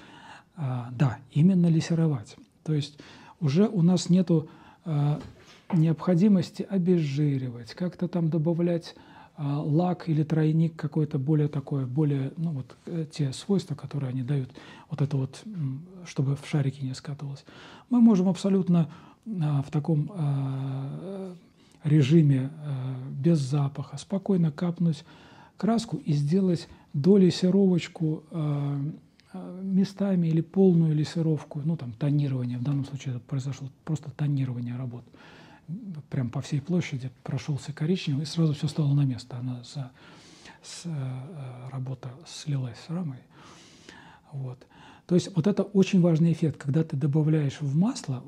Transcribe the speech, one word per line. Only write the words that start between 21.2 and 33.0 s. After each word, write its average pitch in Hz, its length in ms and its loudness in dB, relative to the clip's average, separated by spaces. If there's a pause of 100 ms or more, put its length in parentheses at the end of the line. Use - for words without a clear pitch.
режиме, 143 640 4
э, 139 440 -8 (180)
без 147 260 2
запаха, 139 580 -2
спокойно 190 540 -2
капнуть 170 540 -2 (520)
краску 220 420 -2
и - 140 -2
сделать 165 560 2 (240)
долессировочку, 180 1400 4
э, 143 600 -2 (400)
э, 180 300 -12
местами 190 640 0
или 160 140 2
полную 165 560 6
лессировку, 151 680 -2
ну, 160 120 0
там, 123 160 -8
тонирование, 131 640 0
в 120 60 -4
данном 139 200 0
случае 135 300 -8